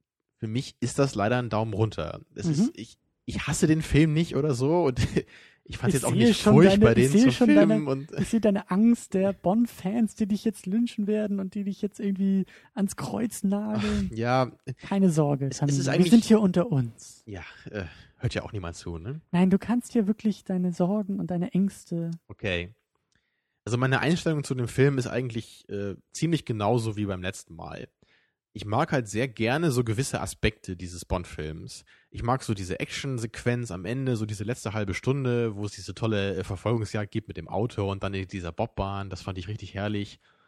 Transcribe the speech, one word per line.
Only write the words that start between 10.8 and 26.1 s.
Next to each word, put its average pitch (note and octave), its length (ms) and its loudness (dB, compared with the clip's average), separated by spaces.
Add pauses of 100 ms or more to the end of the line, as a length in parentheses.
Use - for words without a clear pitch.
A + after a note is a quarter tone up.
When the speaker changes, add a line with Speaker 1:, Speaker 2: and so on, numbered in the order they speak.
Speaker 2:
werden G#3 340 -2
und F#3+ 140 -8
die G3+ 100 -6
dich F#3+ 200 -8
jetzt - 160 -6
irgendwie G3 460 0 (280)
ans G3 220 -2
Kreuz G#3 480 -6
nageln. G#3 680 -2
Speaker 1:
Ach, A2 60 -10
ja. B2 340 2 (300)
Speaker 2:
Keine F#3+ 300 2
Sorge, C#3+ 340 2
Speaker 1:
Es, C3 60 -4
es - 80 -8
Speaker 2:
Sammy, C#3+ 140 2
Speaker 1:
ist C3+ 120 0
Speaker 2:
wir C3 80 0
Speaker 1:
eigentlich E3+ 180 6
Speaker 2:
sind A#3 120 10
hier A3 180 6
unter F#3 300 2
uns. B2 560 -2
Speaker 1:
Ja, F#2+ 160 -10 (260)
äh, G2+ 140 -6 (340)
hört - 160 -2
ja - 100 -4
auch - 80 -12
niemand F2 260 -8
zu, E2+ 200 -10
ne? B2+ 240 -12 (100)
Speaker 2:
Nein, F3+ 200 4
du G3 80 4
kannst - 340 -4
hier G#3+ 140 2
wirklich G#3+ 360 -2
deine F3+ 280 -2
Sorgen G3 480 -2
und E3 100 -4
deine F3+ 240 -4
Ängste F3+ 560 -2 (180)
Speaker 1:
Okay. F#2 460 -4 (920)
Also A2+ 120 -2
meine C3 220 2
Einstellung D#3+ 440 0
zu C3 120 -6
dem A#2+ 120 -4
Film C3+ 300 2
ist A#2+ 80 -2
eigentlich, A#2 640 -8
äh, G2+ 240 -6 (180)